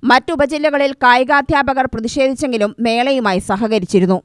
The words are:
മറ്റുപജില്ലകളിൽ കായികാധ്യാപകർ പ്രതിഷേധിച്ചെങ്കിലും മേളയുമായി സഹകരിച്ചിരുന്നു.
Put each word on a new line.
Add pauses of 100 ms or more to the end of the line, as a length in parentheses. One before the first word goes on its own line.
(120)
മറ്റുപജില്ലകളിൽ (120)
കായികാധ്യാപകർ
പ്രതിഷേധിച്ചെങ്കിലും (160)
മേളയുമായി (100)
സഹകരിച്ചിരുന്നു.